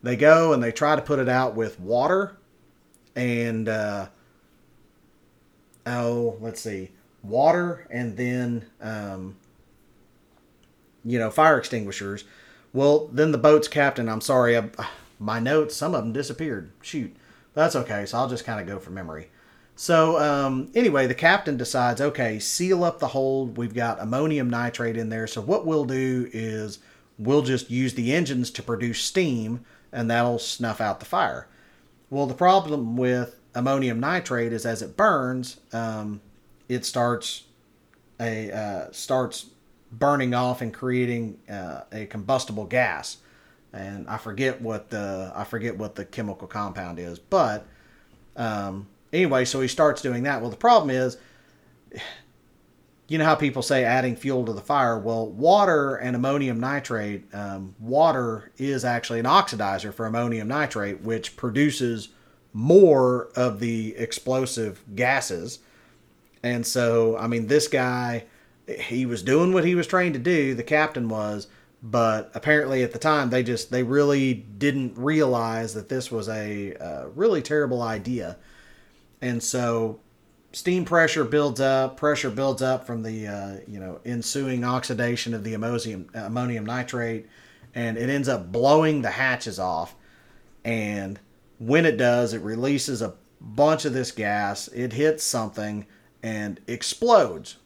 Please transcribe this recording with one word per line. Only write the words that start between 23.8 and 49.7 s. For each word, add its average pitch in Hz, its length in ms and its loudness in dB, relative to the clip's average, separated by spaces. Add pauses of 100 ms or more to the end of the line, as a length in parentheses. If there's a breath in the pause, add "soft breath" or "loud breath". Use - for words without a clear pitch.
ammonium 131 480 0
nitrate 117 480 -2
in 113 120 -4
there, 110 180 -4
so 110 140 -8
what 185 240 0
we'll 156 200 2
do 127 480 0
is 110 460 -6 (400 soft breath)
we'll 135 240 4
just 127 260 -2
use 123 240 0
the 123 200 0
engines 139 380 0
to - 120 -12
produce 120 360 -4
steam, 120 640 -2 (280 soft breath)
and 120 180 -2
that'll 120 300 2
snuff 117 420 -4
out 104 180 -2
the - 60 -16
fire." 87 420 -2 (640 soft breath)
Well, 139 160 -2
the 127 80 -4
problem 151 640 4
with 123 420 0 (140)
ammonium 127 460 0
nitrate 131 540 -2
is 110 120 -4
as 117 160 -4
it - 160 -12
burns, 127 600 0 (140)
um, 110 500 -6 (460)
it 123 180 -4
starts - 580 -2 (760)
a, 110 320 -4
uh, 101 400 -6
starts - 560 -4 (440)
burning 131 420 2
off 123 280 0
and 113 120 -6
creating, 120 640 -2 (120)
uh, 90 320 -10 (100)
a 107 160 -10
combustible 107 580 -2
gas. 98 520 -2 (560 soft breath)
And 98 360 -12
I 107 80 -6
forget 127 440 -4
what 110 280 -8
the, 98 440 -6
I 101 120 -8
forget 110 320 -6
what 104 180 -8
the 101 80 -10
chemical 98 440 -10
compound 90 520 -8
is, 87 200 -10
but, 120 460 0 (720 soft breath)
um, 101 520 -6 (260)
anyway, 143 320 2
so 135 160 -4
he 131 80 0